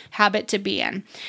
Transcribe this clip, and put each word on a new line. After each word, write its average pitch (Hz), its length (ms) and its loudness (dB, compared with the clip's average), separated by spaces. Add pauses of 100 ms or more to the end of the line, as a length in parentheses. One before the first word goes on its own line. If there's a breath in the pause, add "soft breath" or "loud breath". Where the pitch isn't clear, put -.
habit - 400 2
to 208 100 0
be 196 220 -2
in. - 240 -4 (240 loud breath)